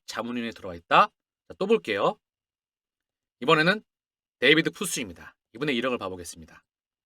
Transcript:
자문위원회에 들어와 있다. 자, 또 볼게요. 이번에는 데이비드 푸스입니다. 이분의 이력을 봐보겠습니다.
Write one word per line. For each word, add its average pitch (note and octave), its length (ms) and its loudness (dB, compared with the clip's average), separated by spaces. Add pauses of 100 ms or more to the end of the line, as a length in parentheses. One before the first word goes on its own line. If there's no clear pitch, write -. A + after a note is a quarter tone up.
자문위원회에 A#2 460 -6
들어와 F#2 220 -14
있다. D#3+ 360 2 (380)
자, - 100 -18
또 F#3 80 -4
볼게요. D#3 520 0 (1200)
이번에는 D#3+ 420 2 (580)
데이비드 D#3 300 4
푸스입니다. C3 640 -8 (180)
이분의 C3 220 -4
이력을 B2 200 -2
봐보겠습니다. F2+ 680 -12 (420)